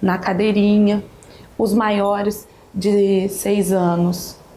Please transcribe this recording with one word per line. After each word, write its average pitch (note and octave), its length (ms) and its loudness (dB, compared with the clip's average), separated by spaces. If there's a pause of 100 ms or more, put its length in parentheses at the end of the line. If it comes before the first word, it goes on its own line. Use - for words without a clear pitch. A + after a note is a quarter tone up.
na F#3 160 0
cadeirinha, G#3 840 2 (560)
os G#3+ 160 -2
maiores G3+ 720 -2 (280)
de G3 560 2
seis G3+ 420 -2
anos, F3 640 0 (180)